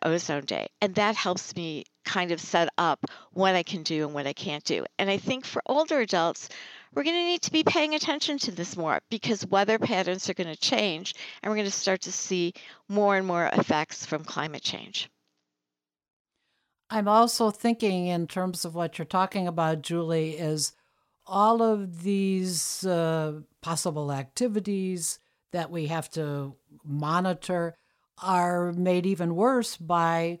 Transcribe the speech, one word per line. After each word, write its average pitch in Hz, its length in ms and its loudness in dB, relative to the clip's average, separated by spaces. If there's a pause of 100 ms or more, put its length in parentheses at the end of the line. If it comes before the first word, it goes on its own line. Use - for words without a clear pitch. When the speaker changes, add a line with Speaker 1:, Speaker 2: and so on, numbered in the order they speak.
Speaker 1:
ozone 160 400 0
day. 78 240 -4 (140)
And 190 140 0
that 208 200 2
helps - 400 -4
me 160 300 -8 (180)
kind 180 280 -2
of 165 100 -2
set 170 260 2 (100)
up 165 280 2 (260)
what 185 240 4
I 175 80 2
can 165 200 -6
do 156 220 0
and 147 80 -8
what 143 140 -4
I 143 60 -4
can't 151 320 -8
do. 92 180 0 (140)
And 196 120 0
I 196 80 2
think 254 280 -4
for - 200 -4
older 302 360 2
adults, 170 480 0 (440)
we're 285 100 0
gonna 339 200 2
need 349 200 0
to - 100 -4
be 311 100 4
paying 311 320 2
attention 302 440 -2
to - 120 -4
this 175 240 -6
more 156 240 0 (100)
because 214 380 -4
weather 202 320 4
patterns 190 500 -2
are 190 40 -2
gonna 165 240 -6
change, 196 580 0 (260)
and - 80 -4
we're 214 80 0
gonna 202 140 -2
start 190 300 0
to 180 100 -10
see 180 420 -2 (360)
more 202 260 4
and 190 100 0
more 170 280 0
effects - 520 0
from 156 200 -4
climate 147 360 -6
change. - 480 -6 (1800)
Speaker 2:
I'm 214 160 2
also 226 440 6
thinking 202 560 2
in 170 180 0
terms 185 400 -4
of 165 80 -8
what 165 240 -4
you're 165 80 -4
talking 185 420 0
about, 160 360 0
Julie, 165 480 0
is 156 400 -2 (520)
all 214 380 4
of 202 400 0
these, 190 800 0
uh, 160 580 0 (200)
possible 151 500 -4
activities 190 1080 -2 (320)
that 165 180 -4
we 165 160 -4
have 160 240 -2
to 143 460 -4 (280)
monitor 170 920 0 (460)
are 175 500 2
made 180 320 2
even 170 300 0
worse 233 420 2
by 170 640 2